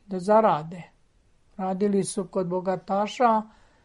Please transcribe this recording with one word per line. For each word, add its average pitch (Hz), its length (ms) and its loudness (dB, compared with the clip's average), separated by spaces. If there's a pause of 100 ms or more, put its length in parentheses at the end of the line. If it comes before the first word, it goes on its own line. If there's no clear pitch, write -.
da 190 120 -8
zarade. 180 640 2 (760)
Radili 190 480 0
su - 200 -6
kod 190 220 -4
bogataša, 196 960 0 (420)